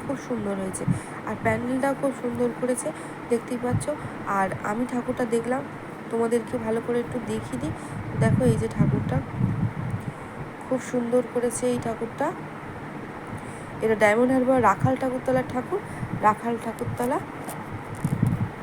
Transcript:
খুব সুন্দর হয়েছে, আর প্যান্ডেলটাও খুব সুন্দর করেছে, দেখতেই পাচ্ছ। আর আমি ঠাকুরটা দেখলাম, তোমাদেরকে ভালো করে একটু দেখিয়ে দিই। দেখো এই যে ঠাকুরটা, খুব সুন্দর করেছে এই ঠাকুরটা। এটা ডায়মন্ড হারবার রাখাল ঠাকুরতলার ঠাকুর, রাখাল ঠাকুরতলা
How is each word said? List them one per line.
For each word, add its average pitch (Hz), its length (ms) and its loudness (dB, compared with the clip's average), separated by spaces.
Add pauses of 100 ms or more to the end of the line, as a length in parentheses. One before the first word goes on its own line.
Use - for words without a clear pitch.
খুব 277 120 -2 (100)
সুন্দর 208 340 -2
হয়েছে, 190 220 -4 (440)
আর 214 160 -2
প্যান্ডেলটাও 247 580 2
খুব 277 100 4 (100)
সুন্দর 240 280 0 (100)
করেছে, 247 280 0 (420)
দেখতেই 240 340 0
পাচ্ছ। 247 220 2 (540)
আর 190 80 4 (220)
আমি 220 220 0
ঠাকুরটা 247 340 0 (100)
দেখলাম, 240 260 0 (480)
তোমাদেরকে 233 460 2 (100)
ভালো 220 160 2
করে 240 180 0
একটু 240 180 -4 (100)
দেখিয়ে 220 340 -4
দিই। 311 120 -2 (460)
দেখো 226 220 6 (100)
এই 220 100 4
যে 226 140 0
ঠাকুরটা, - 420 2 (1500)
খুব 254 160 0 (120)
সুন্দর 247 300 4 (120)
করেছে 240 300 0 (100)
এই 247 120 0
ঠাকুরটা। 226 420 -2 (1500)
এটা 220 220 4
ডায়মন্ড 233 300 8
হারবার 254 260 6 (100)
রাখাল 254 320 4
ঠাকুরতলার 254 520 2
ঠাকুর, 254 260 -2 (420)
রাখাল 233 320 4 (120)
ঠাকুরতলা 240 520 -2 (1500)